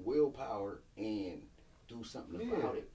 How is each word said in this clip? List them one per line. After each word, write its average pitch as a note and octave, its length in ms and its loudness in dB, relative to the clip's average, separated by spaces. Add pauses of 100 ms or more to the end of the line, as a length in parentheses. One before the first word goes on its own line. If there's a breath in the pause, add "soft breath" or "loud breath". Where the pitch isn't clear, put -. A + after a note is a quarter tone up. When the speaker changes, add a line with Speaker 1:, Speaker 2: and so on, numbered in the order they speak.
Speaker 1:
willpower, B2+ 800 2 (160)
and G2 460 -2 (440)
do A#2 160 -10
something B2+ 380 -8
Speaker 2:
Yeah. A#3 140 2
Speaker 1:
about - 220 2
it. - 180 -8